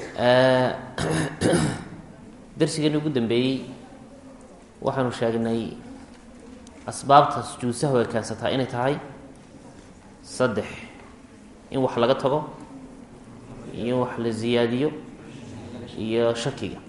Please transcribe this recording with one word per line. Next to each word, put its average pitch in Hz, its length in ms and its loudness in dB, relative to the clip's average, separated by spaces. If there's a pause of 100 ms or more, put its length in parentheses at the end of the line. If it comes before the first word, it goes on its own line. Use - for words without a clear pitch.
(160)
Eh, 127 540 6 (1000)
<clears throat> - 880 -12
darsigeenii 151 440 2
ugu 156 80 -2
dambeeyey 127 560 2 (1120)
waxaanu 127 320 0
sheegnay 113 640 0 (1120)
asbaabta 131 560 6
sujuud 120 320 -4
sahwiga 127 320 2
keensataa 110 480 -2
inay 127 140 0
tahay 131 260 0 (1300)
saddex: 107 380 0 (1040)
in 131 100 0
wax 127 160 0
laga 120 180 6
tago, 147 340 0 (1200)
in 113 200 -2
wax 123 240 0
la 117 140 -2
ziyaadiyo, 117 600 2 (1040)
iyo 117 380 2
shakiga. 117 420 -4 (100)